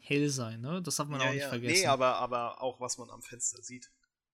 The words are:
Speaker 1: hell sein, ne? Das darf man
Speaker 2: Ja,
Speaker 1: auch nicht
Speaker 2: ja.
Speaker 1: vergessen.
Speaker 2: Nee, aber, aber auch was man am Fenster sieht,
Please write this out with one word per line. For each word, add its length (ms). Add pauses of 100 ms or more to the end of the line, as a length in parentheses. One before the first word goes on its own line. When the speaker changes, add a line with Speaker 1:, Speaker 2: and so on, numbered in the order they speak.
Speaker 1:
hell 280
sein, 320
ne? 220
Das 140
darf 120
man 120
Speaker 2:
Ja, 80
Speaker 1:
auch 40
nicht 100
Speaker 2:
ja. 60
Speaker 1:
vergessen. 340
Speaker 2:
Nee, 40
aber, 300
aber 440
auch 200
was 180
man 100
am 140
Fenster 400
sieht, 280 (440)